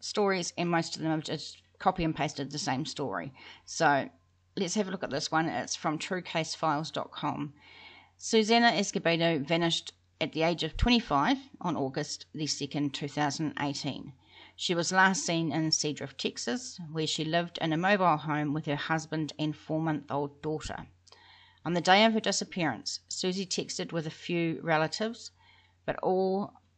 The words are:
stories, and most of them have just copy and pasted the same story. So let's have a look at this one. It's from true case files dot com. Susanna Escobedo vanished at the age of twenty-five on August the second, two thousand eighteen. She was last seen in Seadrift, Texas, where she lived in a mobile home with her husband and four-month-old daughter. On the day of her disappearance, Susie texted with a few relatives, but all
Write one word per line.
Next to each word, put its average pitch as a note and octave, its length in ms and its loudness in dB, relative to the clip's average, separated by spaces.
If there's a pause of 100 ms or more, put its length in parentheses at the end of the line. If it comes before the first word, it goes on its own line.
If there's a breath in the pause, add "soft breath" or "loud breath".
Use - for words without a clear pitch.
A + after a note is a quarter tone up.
stories, F#3+ 560 0
and F3 140 0
most E3 260 0
of - 60 -8
them D#3+ 80 0
have D#3+ 140 0
just - 380 -8 (160)
copy F#3 260 2
and D#3+ 120 0
pasted C#3+ 340 -4
the D3 80 -8
same D3 280 -2
story. A#2+ 460 -4 (340 loud breath)
So C#3+ 420 2 (480)
let's F3+ 180 -2
have G#3 140 0
a - 20 -6
look F3+ 140 -4
at - 60 -4
this C#3 200 -2
one. D#3+ 160 2
It's A#2+ 300 -4
from D#3 220 -2
true F3+ 240 -4
case D#3+ 320 -4
files D#3 360 -2
dot - 200 -6
com. C#3+ 420 -4 (640 loud breath)
Susanna A#3 500 6
Escobedo E3+ 720 2
vanished E3 540 0 (280)
at D3 120 -2
the D#3 100 -2
age E3 200 2
of D#3+ 140 -4
twenty-five A#3 640 4 (220)
on E3+ 160 -2
August C3+ 580 -4
the D3+ 120 -4
second, C#3+ 480 -2
two D3 140 -6
thousand D3 520 -2
eighteen. C#3 520 -4 (420 loud breath)
She - 200 -2
was E3+ 180 0
last F#3+ 320 6
seen E3 260 0
in D#3+ 200 0
Seadrift, - 480 -2
Texas, - 600 -4 (140)
where D#3+ 140 -2
she D3+ 180 -2
lived E3+ 380 0
in D#3+ 100 2
a D#3 60 2
mobile F#3 400 4
home D3 340 0
with D#3 140 -2
her D3 100 0
husband D#3 640 -2
and D3+ 180 -2
four-month-old D3 880 -2
daughter. D#3 440 -6 (800 loud breath)
On D#3+ 80 -2
the F3 80 2
day F#3+ 240 8
of A3+ 80 6
her A3 80 2
disappearance, F3 880 -2
Susie F#3 380 -2
texted - 460 -6
with E3 140 -2
a D#3+ 40 -8
few E3+ 520 -2
relatives, D#3+ 680 -2 (560 soft breath)
but - 140 -2
all F#3+ 520 2 (260)